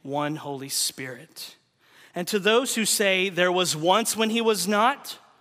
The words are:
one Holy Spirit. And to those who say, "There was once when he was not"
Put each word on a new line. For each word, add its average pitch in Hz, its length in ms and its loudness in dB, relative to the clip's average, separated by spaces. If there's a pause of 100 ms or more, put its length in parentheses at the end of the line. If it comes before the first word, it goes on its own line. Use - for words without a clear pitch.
one 147 360 -4
Holy 139 320 -10
Spirit. - 880 -8 (580)
And 175 120 -4
to 214 120 0
those 226 340 2
who 220 120 0
say, 190 440 2
"There 180 220 2
was 175 240 0
once 185 400 2
when 220 140 0
he 226 100 -2
was 214 280 0
not" 220 500 0 (240)